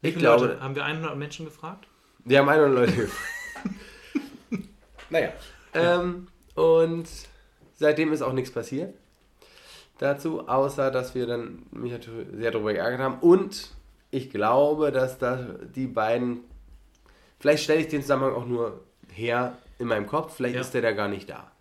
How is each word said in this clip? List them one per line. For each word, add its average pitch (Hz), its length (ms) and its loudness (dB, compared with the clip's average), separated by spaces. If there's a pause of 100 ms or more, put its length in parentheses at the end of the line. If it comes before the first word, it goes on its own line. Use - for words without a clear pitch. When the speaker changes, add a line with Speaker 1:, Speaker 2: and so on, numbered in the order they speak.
Speaker 1:
Wie 135 80 0
Speaker 2:
Ich 131 60 -4
Speaker 1:
viele 143 100 2
Speaker 2:
glaube 120 220 8
Speaker 1:
Leute, - 140 -4
haben 135 140 -8
wir 143 100 -4
einhundert 151 320 -6
Menschen 147 280 -10
gefragt? 165 420 -16 (380)
Speaker 2:
Wir 135 140 6
haben 143 100 6
einhundert 139 380 6
Leute 98 160 2
gefragt. - 260 -8 (360)
<laughs> - 140 -8 (1300)
Naja. 156 220 0 (440)
Speaker 1:
Ja. 175 260 4
Speaker 2:
Ähm, 180 260 -4 (280)
und 165 520 4 (680)
seitdem 151 380 2
ist 139 100 -2
auch 131 100 -2
nichts 127 180 -2
passiert 131 440 -6 (1040)
dazu, 143 480 -4
außer 135 420 0
dass 127 240 -4
wir 123 140 -2
dann 120 440 -8
mich 120 200 -8
natürlich 117 420 -12
sehr 113 160 -4
darüber 107 240 -2
geärgert 117 260 -2
haben 131 200 -4
und 180 500 4 (400)
ich 131 220 -8
glaube, 143 600 2
dass 127 280 -2
da 127 160 -2 (400)
die 131 100 -4
beiden, 120 540 -2 (1000)
vielleicht 147 240 4
stelle 156 180 4
ich 160 80 -2
den 147 120 -2
Zusammenhang 135 320 2
auch 120 140 -4
nur 117 360 -4 (280)
her 120 480 -2 (180)
in 120 100 -6
meinem 107 200 -2
Kopf, 160 280 -4
vielleicht 123 200 -4
Speaker 1:
Ja. 127 60 -4
Speaker 2:
ist 127 120 -8
der 123 80 0
da 113 120 0
gar 101 160 -2
nicht 98 200 -8
da. 71 320 -18